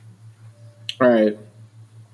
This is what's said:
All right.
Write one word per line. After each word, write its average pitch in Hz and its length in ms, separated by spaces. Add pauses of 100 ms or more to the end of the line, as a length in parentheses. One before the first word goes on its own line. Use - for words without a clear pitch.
(1000)
All 127 80
right. 107 280 (760)